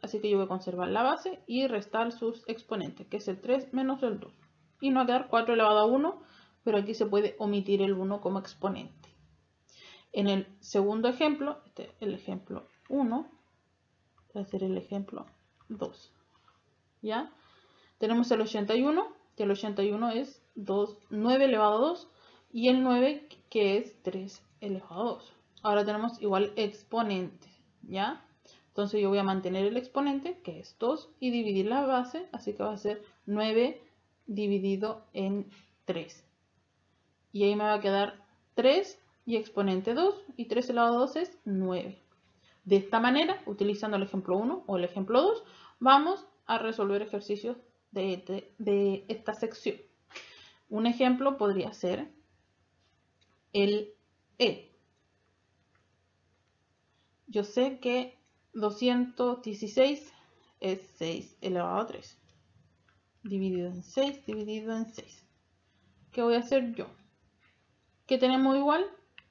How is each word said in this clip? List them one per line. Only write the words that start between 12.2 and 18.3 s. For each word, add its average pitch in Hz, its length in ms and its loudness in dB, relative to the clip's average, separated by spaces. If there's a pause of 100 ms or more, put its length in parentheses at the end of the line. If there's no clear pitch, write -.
uno, 262 420 -2 (920)
este - 180 -14
va 196 60 -8
a 196 40 -12
ser 190 140 -6
el 185 140 -2
ejemplo 202 500 -8 (420)
dos. - 440 -10 (920)
¿Ya? 220 300 -6 (680)
Tenemos 233 320 2